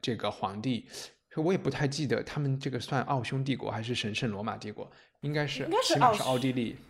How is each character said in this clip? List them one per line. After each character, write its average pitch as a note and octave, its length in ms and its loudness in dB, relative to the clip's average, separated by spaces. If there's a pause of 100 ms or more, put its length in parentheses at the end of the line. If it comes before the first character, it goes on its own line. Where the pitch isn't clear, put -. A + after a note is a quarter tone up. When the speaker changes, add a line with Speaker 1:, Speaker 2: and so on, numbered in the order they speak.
Speaker 1:
这 A#2+ 140 0
个 G#2 160 -2
皇 G2+ 300 -4
帝。 A#2+ 260 -2 (480)
我 D#3+ 160 2
也 F#3+ 60 2
不 - 120 0
太 C#3 160 -2
记 C#3 220 0
得 A2+ 160 2
他 - 160 -6
们 C#3 180 2
这 C#3 140 -4
个 B2+ 80 -2
算 C3 220 -2
奥 C#3 200 0
匈 C3+ 220 -2
帝 C3+ 140 0
国 - 120 -4
还 A2 140 -4
是 A#2+ 100 -2
神 G#2+ 220 -2
圣 A#2+ 160 0
罗 G2 100 -4
马 G#2+ 140 -4
帝 G#2+ 160 -8
国， - 180 -10 (300)
应 D3 140 -4
该 D3 120 2
是， F#3 180 -4
Speaker 2:
应 D#4+ 60 -4
该 G4 140 4
是 B4 160 4
奥 A#3+ 140 10
匈。 - 0 -
Speaker 1:
起 G3+ 60 0
码 - 40 0
是 - 0 -
奥 B2+ 160 4
地 C3 140 2
利 A#2+ 220 0 (140)